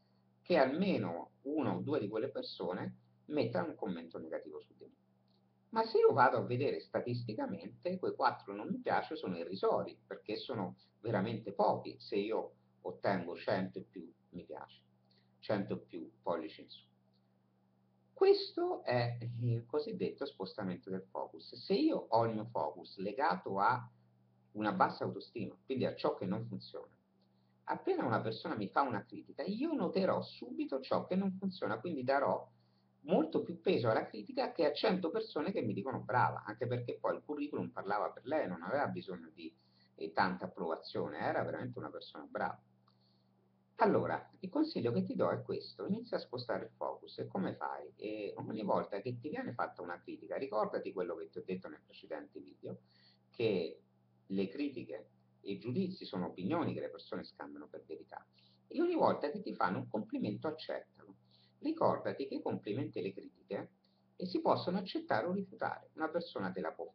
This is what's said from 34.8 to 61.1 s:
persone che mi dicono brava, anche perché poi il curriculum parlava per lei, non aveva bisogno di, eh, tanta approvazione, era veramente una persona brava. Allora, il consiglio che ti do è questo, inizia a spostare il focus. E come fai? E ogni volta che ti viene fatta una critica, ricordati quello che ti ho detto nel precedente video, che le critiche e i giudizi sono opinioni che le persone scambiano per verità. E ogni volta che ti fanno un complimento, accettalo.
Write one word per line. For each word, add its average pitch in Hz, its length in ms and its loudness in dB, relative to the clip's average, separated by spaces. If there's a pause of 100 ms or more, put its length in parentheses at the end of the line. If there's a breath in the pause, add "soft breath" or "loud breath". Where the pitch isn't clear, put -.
persone - 400 -2
che 180 100 0
mi 107 140 0
dicono 104 240 -2
brava, 95 480 2
anche 110 220 -4
perché 123 280 -2
poi 90 200 0
il - 80 -10
curriculum 143 460 -4
parlava 98 400 -2
per - 160 -14
lei, 143 200 0
non 85 160 -6
aveva 120 240 0
bisogno 87 480 -6
di, 80 180 -12 (440 soft breath)
eh, - 160 -6
tanta 95 320 0
approvazione, 82 760 -4
era 135 240 0
veramente 92 380 -6
una 78 100 -8
persona - 400 -12
brava. 101 320 -4 (1120 soft breath)
Allora, 98 540 4 (100)
il 185 80 -8
consiglio 294 440 0
che 185 100 2
ti 220 140 -2
do 90 140 4
è 120 120 0
questo, - 440 -6
inizia 214 300 -2
a - 40 0
spostare 120 440 -4
il - 120 -12
focus. - 420 -6
E 127 80 -4
come 170 300 -2
fai? 139 400 -8
E 107 400 -6
ogni 110 260 -6
volta 101 380 0
che 123 180 -4
ti 151 100 -8
viene 247 240 -4
fatta 92 300 -4
una 87 180 -8
critica, 85 360 -8
ricordati 135 560 -2
quello 85 240 -2
che 80 120 -10
ti - 100 -12
ho 76 60 -8
detto 92 240 -6
nel 73 160 -16
precedente 78 560 -12
video, - 400 -14 (500 soft breath)
che 98 520 2 (440)
le 95 220 2
critiche - 600 -6 (320)
e 98 120 -6
i 95 60 -4
giudizi 123 460 -2
sono 87 220 -4
opinioni 113 460 -2
che - 80 -4
le 73 80 -4
persone - 360 -8
scambiano 73 420 -12
per - 180 -14
verità. - 400 -12 (440 soft breath)
E - 120 -2
ogni 349 140 4
volta 143 360 4
che 202 100 -4
ti - 140 -6
fanno - 240 2
un - 100 -6
complimento, 214 580 -4
accettalo. - 720 -8 (420 soft breath)